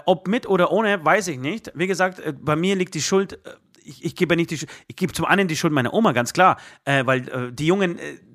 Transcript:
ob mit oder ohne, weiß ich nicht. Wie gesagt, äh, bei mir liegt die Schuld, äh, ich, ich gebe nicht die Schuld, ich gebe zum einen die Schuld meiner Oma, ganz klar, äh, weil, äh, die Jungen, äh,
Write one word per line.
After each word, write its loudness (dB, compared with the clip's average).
ob 2
mit -2
oder 2
ohne, 0
weiß 4
ich -6
nicht. -6
Wie -2
gesagt, 0
äh, -6
bei -2
mir 2
liegt -2
die -4
Schuld, -2
äh, -18
ich, -14
ich -6
gebe 0
nicht 0
die -6
Schuld, -12
ich -16
gebe -2
zum -4
einen 4
die -4
Schuld 0
meiner 0
Oma, 2
ganz 0
klar, 4
äh, 2
weil, 0
äh, -8
die -4
Jungen, 0
äh, -14